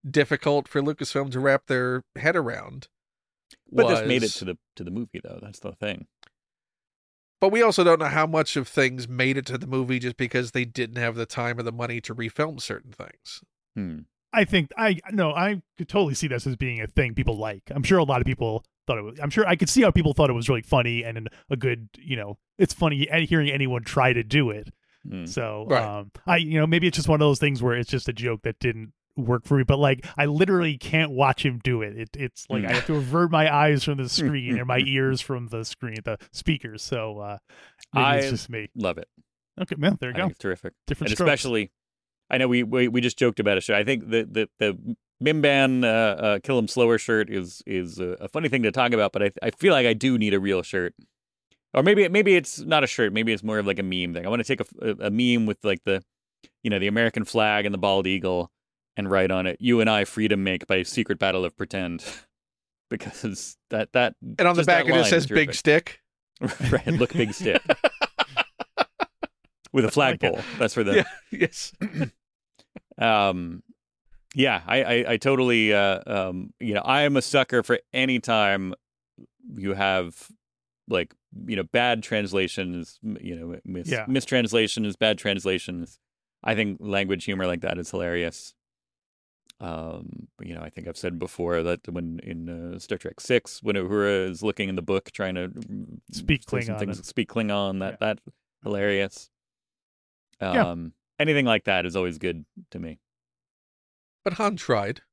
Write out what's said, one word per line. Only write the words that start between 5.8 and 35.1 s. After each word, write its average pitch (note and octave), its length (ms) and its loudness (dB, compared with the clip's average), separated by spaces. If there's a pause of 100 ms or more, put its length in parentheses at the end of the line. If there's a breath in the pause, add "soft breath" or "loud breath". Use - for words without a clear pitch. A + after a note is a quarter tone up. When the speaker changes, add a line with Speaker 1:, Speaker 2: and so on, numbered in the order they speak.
Speaker 1:
But G3 120 6
we A#3 100 4
also G3 220 4
don't E3 160 8
know D#3 60 0
how D#3 200 2
much D#3+ 300 0
of C3+ 100 -4
things B2+ 420 0
made B2+ 280 0
it C3+ 100 -6
to C3+ 120 -6
the - 80 -8
movie B2+ 320 -2
just A#2+ 180 -6
because B2 340 -4
they B2+ 140 -2
didn't A#2+ 320 -6
have A#2 180 -2
the A#2 120 -6
time A#2+ 320 -6
or A#2+ 40 -8
the A#2 100 -6
money A#2 300 -8
to - 120 -12
refilm B2 460 -6
certain - 320 -10
things. - 500 -18 (340)
Speaker 2:
Hmm. F2+ 220 -6 (340)
Speaker 3:
I A3+ 120 4
think, F3 320 0
I, G#3+ 220 2 (140)
no, F3+ 200 0
I F3+ 300 -2 (160)
could E3 100 -8
totally F3 260 2
see D3+ 140 -4
this B2 180 -4
as C3 100 -2
being A#2+ 240 -6
a G#2+ 60 -4
thing A#2+ 280 0
people A2 220 0
like. G#2 340 -6
I'm C#3 120 -4
sure F#3 160 6
a E3 60 4
lot C3+ 160 2
of B2 60 0
people A2+ 380 -2 (220)
thought A#2+ 120 -2
it G#2 40 -8
was, A2 180 -14
I'm C#3+ 100 -4
sure G#3+ 160 4
I F3 100 4
could E3 120 2
see - 140 6
how G#3 80 8
people D#3 220 4
thought C#3+ 180 4
it B2+ 40 0
was A#2 140 -2
really A#2+ 140 2
funny A#2+ 420 0
and A2+ 140 -8
an, A2 100 -10 (220 soft breath)
a C#3+ 60 0
good, A#2+ 320 -4 (100)
you C#3 180 -6
know, G#2 220 -10 (200)
it's G3 160 2
funny D3+ 360 0
a-, D#3+ 160 2
hearing D3+ 240 2
anyone C3 340 -2
try C3 280 2
to A#2 100 0
do A#2+ 280 2
it. G#2+ 180 -10 (400)
Speaker 2:
Hmm. F#2+ 160 -10
Speaker 3:
So, G#2+ 440 -8
Speaker 1:
Right. B2 140 2
Speaker 3:
um, G#2 280 -8 (160)
I, F3+ 100 4
you D#3+ 240 0
know, D3+ 60 4
maybe E3 200 4
it's E3+ 100 0
just D3+ 120 -2
one D3+ 120 4
of D3+ 60 6
those C#3+ 140 4
things C#3 220 0
where A#2+ 120 2
it's A#2+ 160 -4
just - 180 -2
a B2+ 40 -4
joke A2+ 300 -6
that - 180 -6
didn't A2 320 -4 (240)
work A#2+ 280 0
for C#3+ 140 4
me, C3 60 4
but, C#3 160 4
like, C3+ 260 2 (100)
I D3 100 2
literally E3 520 2
can't D#3+ 320 0
watch C3 340 2
him B2+ 200 0
do B2 180 0
it. G#2 160 -8
It, A2+ 180 -10
it's C#3 320 -10
like, G#2+ 140 -2
Speaker 2:
Hmm. G#2+ 60 -4
Speaker 3:
I A#2+ 60 0
have C3+ 120 -2
to D#3+ 80 0
avert D3+ 380 2
my D#3 200 4
eyes D3 300 4
from C#3+ 160 -2
the B2+ 100 -4
screen C3 500 0
and B2 100 -4
my B2+ 100 2
Speaker 2:
<laughs> C3+ 80 2
Speaker 3:
ears C3+ 340 2